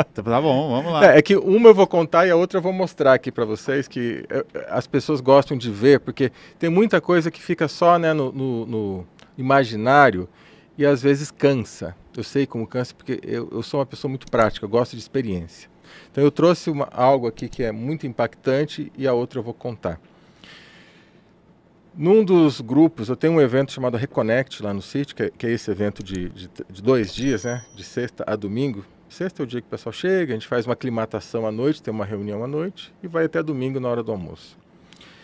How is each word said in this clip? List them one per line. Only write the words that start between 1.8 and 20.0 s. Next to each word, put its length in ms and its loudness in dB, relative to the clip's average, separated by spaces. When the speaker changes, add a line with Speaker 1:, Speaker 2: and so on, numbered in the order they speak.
Speaker 2:
contar 400 2
e 20 2
a 60 4
outra 240 0
eu 20 -2
vou 100 -2
mostrar 440 2
aqui 160 -2
pra 120 -4
vocês, 440 -4
que, 420 -6
é, 160 -6
as 160 -2
pessoas 340 -2
gostam 380 4
de 140 -6
ver, 300 6
porque 300 -4
tem 100 -2
muita 320 2
coisa 300 2
que 100 -14
fica 260 -2
só, 300 4
né, 160 0
no, 180 -2
no, 360 -6
no 400 -6
imaginário 960 2
e 80 0
às 160 2
vezes 300 0
cansa. 640 -2
Eu 80 -8
sei 220 -2
como 220 -6
cansa, 260 -6
porque 300 -8
eu, 280 -8
eu 120 -6
sou 160 -4
uma 80 -2
pessoa 220 -10
muito 200 -10
prática, 340 0
eu 60 -8
gosto 220 0
de 80 -14
experiência. 720 -8
Então 120 -2
eu 60 4
trouxe 400 0
uma, 220 -4
algo 340 2
aqui 240 -8
que 140 -8
é 80 -2
muito 340 -8
impactante 880 -4
e 120 -4
a 60 2
outra 260 -4
eu 40 -4
vou 120 -12
contar. 440 -8